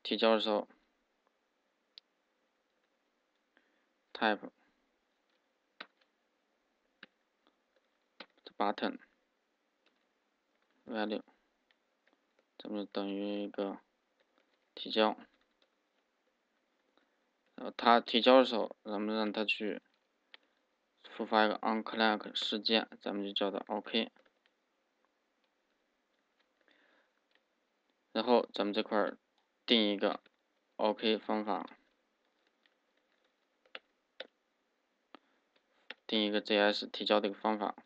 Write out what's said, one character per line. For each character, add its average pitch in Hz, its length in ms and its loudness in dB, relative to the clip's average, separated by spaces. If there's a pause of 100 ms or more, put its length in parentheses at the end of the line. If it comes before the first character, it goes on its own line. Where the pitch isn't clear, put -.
提 - 140 -2
交 113 200 6
的 107 40 0
时 107 80 -2
候 104 220 0 (3500)
Type 107 360 0 (4000)
Button 104 440 -2 (1900)
Value， 107 380 -4 (1300)
咱 - 140 -14
们 101 220 -6
等 98 160 -4
于 101 340 -6
一 101 60 -8
个 101 320 -8 (920)
提 - 160 -12
交， 107 280 2 (2500)
然 - 120 -10
后 - 80 -10
它 117 240 6
提 113 220 0
交 127 180 10
的 127 60 6
时 117 100 -4
候， 98 300 -4
咱 104 160 -6
们 107 120 -2
让 107 200 -2
它 110 100 -4
去 104 380 -4 (1200)
触 - 220 -8
发 107 200 6
一 - 20 2
个 104 120 -2
onClick 110 720 0
事 - 260 -4
件， 113 300 2 (100)
咱 101 160 -6
们 101 80 -4
就 98 100 -8
叫 101 180 -2
它 98 160 -6
OK。 107 440 -4 (4000)
然 110 120 -2
后 120 280 4
咱 - 120 -4
们 101 100 -2
这 107 80 0
块 107 160 -2
儿 95 200 0 (480)
定 110 260 4
一 98 60 -2
个 101 220 -2 (580)
OK 107 420 0
方 107 260 -4
法， 92 240 -4 (4000)
定 110 160 0
一 104 80 0
个 104 100 0
J 107 160 0
S 101 300 2
提 - 180 -8
交 107 140 4
的 107 80 0
一 98 40 -2
个 98 60 -12
方 107 220 -2
法。 101 160 -4 (100)